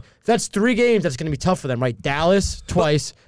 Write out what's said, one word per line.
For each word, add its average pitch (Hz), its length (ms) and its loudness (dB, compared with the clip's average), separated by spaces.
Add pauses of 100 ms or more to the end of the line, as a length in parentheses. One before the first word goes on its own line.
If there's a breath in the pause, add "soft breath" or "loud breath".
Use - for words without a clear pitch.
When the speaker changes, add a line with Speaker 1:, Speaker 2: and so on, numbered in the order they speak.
(260 soft breath)
Speaker 1:
that's 233 200 0
three 220 300 0
games 233 260 2
that's 147 140 -2
gonna 160 160 -6
be 139 40 -4
tough 180 220 0
for - 80 -10
them, 123 160 -2
right? 127 180 -2
Dallas 165 600 0
Speaker 2:
But - 120 -16
Speaker 1:
twice 156 420 0 (140 soft breath)